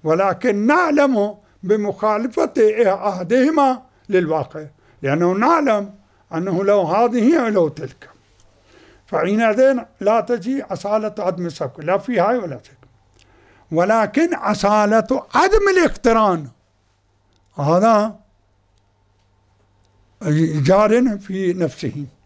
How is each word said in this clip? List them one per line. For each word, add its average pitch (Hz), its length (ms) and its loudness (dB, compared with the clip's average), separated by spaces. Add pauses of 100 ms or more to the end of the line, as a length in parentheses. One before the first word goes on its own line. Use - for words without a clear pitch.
ولكن 196 600 0
نعلم 285 680 2 (280)
بمخالفة 208 880 -2 (340)
أحدهما 247 960 0 (260)
للواقع، 160 560 -2 (380)
لأنه 165 300 0
نعلم 226 580 0 (440)
أنه 180 300 -4
لو 202 180 2
هذه 233 580 2
أو 233 80 -2
لو 185 200 2
تلك، - 420 -14 (960)
فحينئذ 220 720 0 (220)
لا 214 200 2
تجي 240 420 -4
أصالة 208 560 -4
عدم 175 280 -4
السبق 165 340 -10
لا 175 180 -2
في 214 220 -2
هاي 226 180 0
ولا 160 180 -8
تلك. - 220 -20 (920)
ولكن 220 600 0
أصالة 214 880 0 (120)
عدم 392 420 4
الاقتران 220 680 2 (1120)
هذا 208 580 2 (2500)
جار 214 540 2
في 190 340 -4
نفسه 147 540 -6 (200)